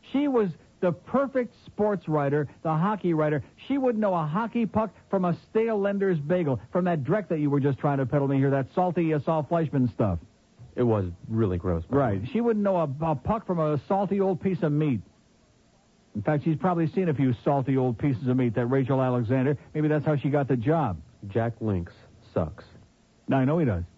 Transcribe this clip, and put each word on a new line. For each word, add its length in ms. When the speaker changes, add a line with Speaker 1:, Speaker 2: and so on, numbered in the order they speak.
Speaker 1:
She 160
was 220
the 120
perfect 600
sports 440
writer, 380
the 100
hockey 400
writer. 300
She 100
would 200
know 160
a 120
hockey 400
puck 260
from 160
a 100
stale 300
Lender's 400
bagel, 400
from 140
that 180
Drek 260
that 100
you 100
were 120
just 180
trying 200
to 60
peddle 220
me 100
here, 120
that 260
salty, 380
uh, 60
Saul 300
Fleischman 440
stuff. 260
Speaker 2:
It 80
was 220
really 280
gross, 280
by 100
the 20
Speaker 1:
Right. 240
Speaker 2:
way. 100
Speaker 1:
She 100
wouldn't 220
know 140
a, 120
a 100
puck 320
from 100
a 300
salty 340
old 200
piece 200
of 100
meat. 300
In 80
fact, 220
she's 140
probably 300
seen 220
a 60
few 180
salty 340
old 200
pieces 300
of 100
meat, 160
that 140
Rachel 340
Alexander. 560
Maybe 140
that's 180
how 120
she 120
got 180
the 100
job. 400
Speaker 2:
Jack 300
Links 340
sucks. 280
Speaker 1:
Now, 120
I 60
know 120
he 80
does. 180